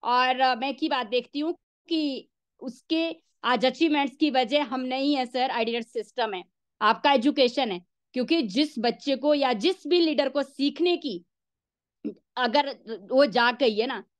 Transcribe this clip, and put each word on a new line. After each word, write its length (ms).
और, 380
अ, 140
मैं 160
एक 120
ही 60
बात 180
देखती 320
हूँ 180
कि 400
उसके 560
आज 220
अचीवमेंट्स 500
की 140
वजह 340
हम 160
नहीं 360
है 100
सर, 240
आईडीनेट 340
सिस्टम 500
है, 100
आपका 300
एजुकेशन 600
है। 100
क्योंकि 300
जिस 360
बच्चे 380
को 180
या 180
जिस 340
भी 140
लीडर 280
को 140
सीखने 540
की 280
अगर 400
वो 160
जाग 300
गई 200
है 100
ना 180